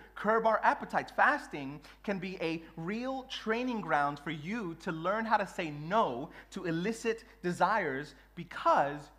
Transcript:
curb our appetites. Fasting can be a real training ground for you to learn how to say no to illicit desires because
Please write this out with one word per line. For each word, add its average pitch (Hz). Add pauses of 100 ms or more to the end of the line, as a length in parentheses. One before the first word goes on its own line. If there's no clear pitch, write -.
(160)
curb 220
our 220
appetites. 214
Fasting 165 (240)
can 196
be 185
a 165 (140)
real 240
training 233
ground 147
for 165
you 170
to 190
learn 180
how 220
to 196
say 165
no 151 (220)
to 185
illicit 220 (180)
desires 175 (200)
because 160 (200)